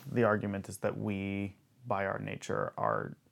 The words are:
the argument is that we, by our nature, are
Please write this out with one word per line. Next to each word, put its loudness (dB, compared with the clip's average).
the 6
argument 2
is -10
that -2
we, -2
by 0
our 0
nature, -4
are 0